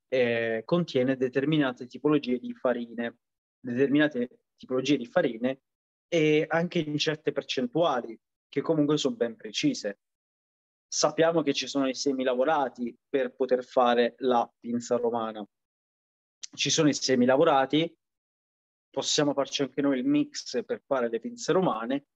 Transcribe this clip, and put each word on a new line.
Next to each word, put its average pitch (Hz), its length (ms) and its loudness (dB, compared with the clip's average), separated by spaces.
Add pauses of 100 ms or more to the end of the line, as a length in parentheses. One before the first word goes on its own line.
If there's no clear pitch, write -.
eh, 117 580 0
contiene 135 520 0
determinate 135 720 0
tipologie 131 500 0
di 123 160 -10
farine, 117 640 -4 (420)
determinate 131 840 0 (140)
tipologie 131 420 0
di 120 80 -10
farine 127 560 -2 (460)
e 156 400 2
anche 170 320 0
in 151 180 -2
certe 151 340 -2
percentuali, 127 840 -2 (300)
che - 140 -4
comunque 151 360 2
sono 131 180 -2
ben 113 200 -2
precise. 110 640 -4 (880)
Sappiamo 160 540 2
che 139 120 0
ci 131 140 -6
sono 135 200 -2
i 127 80 -4
semi 131 280 -2
lavorati 127 720 -2 (140)
per 127 260 -2
poter 127 280 0
fare 120 560 2
la 120 300 2 (100)
pinza 120 360 -2
romana. 113 500 -2 (1080)
Ci - 160 -4
sono 151 180 2
i 135 60 4
semi 123 320 2
lavorati, 143 680 4 (960)
possiamo 143 440 0
farci 139 300 -4
anche 135 180 -4
noi 139 180 0
il 127 60 -4
mix 143 580 -2
per 117 220 -8
fare 123 240 -2
le 113 100 -4
pinze 120 320 -6
romane. 135 540 0 (100)